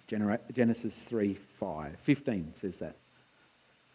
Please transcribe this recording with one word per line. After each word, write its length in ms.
Genera-, 320
Genesis 420
three 300
five, 440
fifteen 560
says 180
that. 180